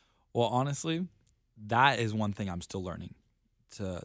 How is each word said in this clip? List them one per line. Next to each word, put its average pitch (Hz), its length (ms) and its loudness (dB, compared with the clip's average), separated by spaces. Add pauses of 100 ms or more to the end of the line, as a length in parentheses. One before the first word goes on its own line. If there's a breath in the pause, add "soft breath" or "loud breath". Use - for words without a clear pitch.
(320 soft breath)
Well, 120 140 4
honestly, 143 640 0 (580)
that 120 320 6
is 110 160 0
one 107 180 0
thing 101 160 -4
I'm 90 120 -6
still 92 240 -6
learning, 87 320 -8 (560)
to 92 320 -6